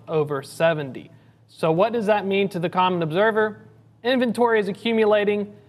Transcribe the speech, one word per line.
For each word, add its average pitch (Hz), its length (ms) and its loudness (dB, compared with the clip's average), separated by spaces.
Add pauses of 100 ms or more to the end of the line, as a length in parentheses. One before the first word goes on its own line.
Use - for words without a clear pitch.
over 147 380 -2
seventy. 147 680 -4 (380)
So - 240 -2
what 202 200 0
does 226 140 -2
that 208 180 2
mean 196 260 0
to 180 100 -6
the 170 80 -2
common 185 340 0
observer? 214 600 0 (420)
Inventory 240 560 2
is 196 80 -2
accumulating, 208 840 0 (160)